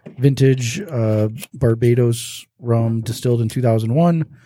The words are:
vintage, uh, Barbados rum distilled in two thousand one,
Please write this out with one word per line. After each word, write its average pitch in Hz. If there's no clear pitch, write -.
vintage, 131
uh, 110
Barbados 120
rum 113
distilled 117
in 110
two 127
thousand 113
one, 165